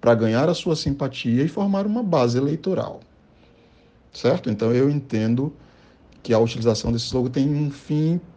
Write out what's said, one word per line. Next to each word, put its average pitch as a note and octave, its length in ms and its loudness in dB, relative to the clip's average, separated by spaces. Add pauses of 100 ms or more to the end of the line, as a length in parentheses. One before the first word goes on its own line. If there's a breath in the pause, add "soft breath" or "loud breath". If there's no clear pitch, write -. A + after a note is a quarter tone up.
para A#2 140 6
ganhar A2+ 340 2
a F3 60 2
sua E3+ 200 -2
simpatia C3+ 680 -2
e E3 60 2
formar G3+ 360 0
uma G#3+ 180 -2
base B2+ 360 2
eleitoral. C#3+ 640 -4 (1120 soft breath)
Certo? B2+ 360 0
Então, A2+ 240 0
eu C3 160 4
entendo B2 640 -2 (720 loud breath)
que A#2 100 -2
a A2 60 4
utilização A#2 520 0
desse A#2 140 -2
slogan B2+ 260 -2
tem C3+ 160 0
um D3 240 0
fim D#3 480 0 (180)